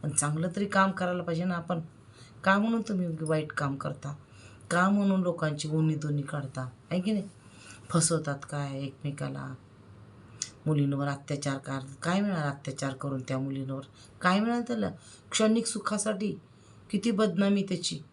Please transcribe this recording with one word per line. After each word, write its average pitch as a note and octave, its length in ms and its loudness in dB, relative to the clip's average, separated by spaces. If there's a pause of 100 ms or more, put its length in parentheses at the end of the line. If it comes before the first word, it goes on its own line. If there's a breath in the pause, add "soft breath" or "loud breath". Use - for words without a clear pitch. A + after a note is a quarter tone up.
पण D3+ 60 0
चांगलं D3+ 460 0
तरी G3+ 100 0
काम G3 260 4
करायला F3+ 320 -2
पाहिजे E3+ 200 -2
ना F3+ 120 0
आपण. E3 260 -2 (640 loud breath)
का G3 160 6
म्हणून A3+ 220 2
तुम्ही F#3 260 0 (140)
वाईट D#3 300 0
काम C#3 240 -2
करता? C#3+ 400 -8 (560 loud breath)
का F3+ 180 4
म्हणून G3 320 4
लोकांची D#3 460 0
उणीधुणी D3+ 540 2
काढता? C3+ 400 -6
आहे E3 400 -4
की G3+ 100 0
नाही? G3+ 180 -2 (600 loud breath)
फसवतात D#3 500 2 (100)
काय C#3 320 -4
एकमेकाला, C#3 720 -8 (1120 loud breath)
मुलींवर C#3+ 420 2
अत्याचार C#3 500 -4
करतात. C3+ 460 -8
काय F#3 180 2
मिळालं E3+ 280 0
अत्याचार C#3 440 -6
करून C3+ 280 -4
त्या C3 160 -2
मुलींवर? C3+ 440 -4 (400 loud breath)
काय F#3 180 4
मिळालं A#3 220 2
त्याला? A3 280 -2 (420 loud breath)
क्षणिक A3 340 4
सुखासाठी G#3 720 -2 (520 loud breath)
किती A3+ 200 2
बदनामी G3 520 4
त्याची. E3+ 360 -2 (140)